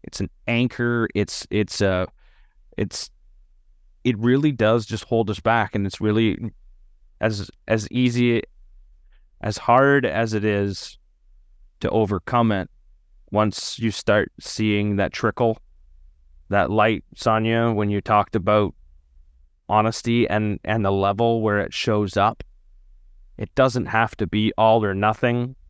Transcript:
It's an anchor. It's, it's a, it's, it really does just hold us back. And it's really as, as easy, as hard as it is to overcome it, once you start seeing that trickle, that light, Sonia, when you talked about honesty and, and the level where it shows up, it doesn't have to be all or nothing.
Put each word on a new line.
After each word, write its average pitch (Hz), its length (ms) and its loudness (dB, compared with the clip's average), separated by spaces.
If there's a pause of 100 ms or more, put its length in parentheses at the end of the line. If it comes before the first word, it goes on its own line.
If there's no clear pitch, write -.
It's - 160 -14
an - 100 -4 (160)
anchor. 120 680 0
It's, - 340 -4
it's - 300 -2
a, 95 280 0 (720)
it's, - 320 -6 (960)
it 117 160 0
really 135 320 2
does 113 340 2
just - 200 -8
hold 113 240 0
us 101 100 -4
back. 113 340 0
And 101 140 -2
it's - 140 -8
really 107 500 0 (720)
as, 107 280 -4 (200)
as 110 200 0
easy, 120 540 2 (960)
as 107 180 -6
hard 135 480 4
as 107 280 -2
it 104 100 -2
is 101 560 -2 (800)
to - 120 -2
overcome 110 600 0
it, 95 180 -4 (640)
once 104 480 -2
you 117 100 0
start 104 520 0
seeing 104 560 -2
that 101 160 -2
trickle, 113 440 0 (920)
that 95 200 2
light, 107 340 2 (120)
Sonia, 113 560 2
when 104 180 0
you 101 100 0
talked 104 360 0
about 104 400 2 (960)
honesty 113 600 0
and, 107 340 -2
and 110 220 -2
the 98 60 2
level 101 500 0
where 107 180 0
it - 140 -4
shows 104 420 -2
up, 104 280 0 (960)
it - 180 -10
doesn't 127 320 2
have 113 300 -2
to 101 100 -4
be 107 300 0
all 110 280 4
or 98 80 0
nothing. 120 640 -2 (140)